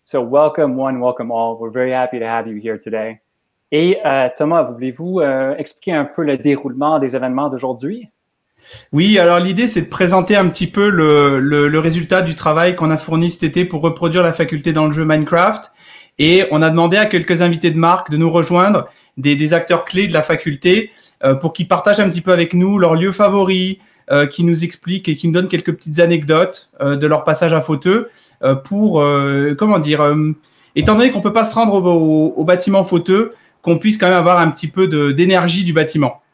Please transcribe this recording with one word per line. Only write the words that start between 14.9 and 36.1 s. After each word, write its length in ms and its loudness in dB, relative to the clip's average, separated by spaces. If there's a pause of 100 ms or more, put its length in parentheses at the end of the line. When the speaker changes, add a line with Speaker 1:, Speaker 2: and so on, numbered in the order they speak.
Speaker 2:
jeu 140 -2
Minecraft. 680 0 (480)
Et 320 4
on 100 0
a 80 2
demandé 280 2
à 100 2
quelques 340 -2
invités 300 0
de 80 -2
marque 320 0
de 60 -2
nous 120 2
rejoindre, 600 2 (280)
des, 180 0
des 180 0
acteurs 320 0
clés 200 -2
de 80 -4
la 80 2
faculté, 680 0 (320)
euh, 100 2
pour 180 -2
qu'ils 160 -6
partagent 320 2
un 100 2
petit 120 -4
peu 100 0
avec 220 2
nous 240 2
leurs 160 4
lieux 180 0
favoris, 680 0 (340)
euh, 160 4
qu'ils 180 -2
nous 180 2
expliquent 460 -6
et 80 -2
qu'ils 140 -2
nous 20 -2
donnent 160 0
quelques 240 -4
petites 260 -6
anecdotes, 720 0 (100)
euh, 160 -2
de 120 -2
leur 160 0
passage 300 0
à 80 2
Fauteux, 480 -2 (340)
euh, 120 2
pour, 460 0
euh, 540 0
comment 240 0
dire, 220 0
euh, 300 2 (440)
étant 200 2
donné 160 4
qu'on 100 -4
peut 120 -2
pas 100 2
se 120 -4
rendre 180 2
au, 160 2
au, 480 2
au 80 -4
bâtiment 380 2
Fauteux, 500 0 (280)
qu'on 180 0
puisse 180 0
quand 100 0
même 100 4
avoir 220 4
un 120 2
petit 160 -10
peu 200 0
de, 240 0
d'énergie 520 2
du 100 -2
bâtiment. 480 -2 (120)